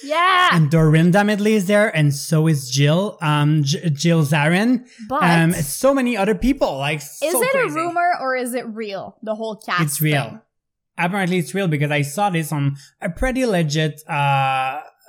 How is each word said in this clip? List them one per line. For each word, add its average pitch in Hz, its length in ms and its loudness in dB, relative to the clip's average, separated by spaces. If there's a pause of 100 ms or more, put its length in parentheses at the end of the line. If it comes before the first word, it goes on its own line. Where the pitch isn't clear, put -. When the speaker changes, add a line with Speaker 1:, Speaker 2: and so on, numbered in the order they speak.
Speaker 1:
Yeah. 359 480 2
Speaker 2:
And 160 180 4
Dorinda 165 540 4
Medley 208 300 2
is 208 120 2
there, 208 300 4
and 151 180 2
so 156 340 0
is 135 220 0
Jill, 147 520 0
um, 151 420 2
J-, 160 260 -2
Jill 165 340 2
Zarin. 170 640 2 (240)
Speaker 1:
But 269 140 -2
Speaker 2:
Um, 170 300 4
so 190 420 0
many 247 220 0
other 196 180 0
people, 240 420 0
like, 147 240 -4
so - 240 -8
Speaker 1:
is 320 80 0
it 494 180 0
Speaker 2:
crazy. 508 180 0
Speaker 1:
a 294 40 -8
rumor 349 380 -2 (100)
or 262 140 -2
is 247 180 -6
it 240 140 -6
real? 214 560 -10
The 214 100 -6
whole 220 220 -8
cast 185 260 -4
Speaker 2:
It's 147 200 -2
real. 147 220 0
Speaker 1:
thing? 110 180 -14 (580)
Speaker 2:
Apparently 180 400 -2
it's - 160 -6
real 196 140 -2
because 147 200 0
I 147 140 0
saw 208 260 -2
this 165 220 -4
on 143 240 -2 (260)
a 202 80 -4
pretty 247 360 -2
legit, 156 640 -2
uh, 139 720 0 (280)